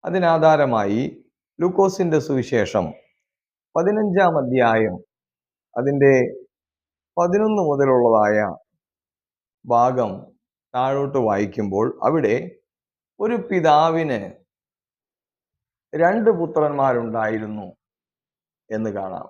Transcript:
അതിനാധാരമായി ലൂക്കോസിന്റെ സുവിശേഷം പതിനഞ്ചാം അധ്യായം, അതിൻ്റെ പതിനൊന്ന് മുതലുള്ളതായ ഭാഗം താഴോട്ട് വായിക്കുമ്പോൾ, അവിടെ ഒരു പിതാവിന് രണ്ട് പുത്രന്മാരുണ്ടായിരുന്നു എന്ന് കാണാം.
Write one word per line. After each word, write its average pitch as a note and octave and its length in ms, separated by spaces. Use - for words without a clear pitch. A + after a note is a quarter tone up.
അതിനാധാരമായി D#3 960
ലൂക്കോസിന്റെ F3+ 680
സുവിശേഷം A2+ 600
പതിനഞ്ചാം F#3+ 680
അധ്യായം, A2+ 540
അതിൻ്റെ C#3 380
പതിനൊന്ന് G3+ 520
മുതലുള്ളതായ A2+ 800
ഭാഗം A#2+ 460
താഴോട്ട് C#3 540
വായിക്കുമ്പോൾ, G2+ 580
അവിടെ C3+ 260
ഒരു A3+ 180
പിതാവിന് D#3+ 680
രണ്ട് G3+ 480
പുത്രന്മാരുണ്ടായിരുന്നു A2+ 1300
എന്ന് A2 280
കാണാം. F#2 320